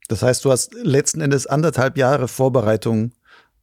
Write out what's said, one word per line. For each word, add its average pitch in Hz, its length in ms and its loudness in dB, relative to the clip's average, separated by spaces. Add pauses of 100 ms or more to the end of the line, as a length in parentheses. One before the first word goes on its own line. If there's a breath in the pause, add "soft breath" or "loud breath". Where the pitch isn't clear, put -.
Das 107 140 -2
heißt, 123 220 0
du 139 60 4
hast 127 240 0
letzten 156 460 0
Endes 139 260 0
anderthalb 139 520 0
Jahre 131 300 2
Vorbereitung 117 840 0 (500 soft breath)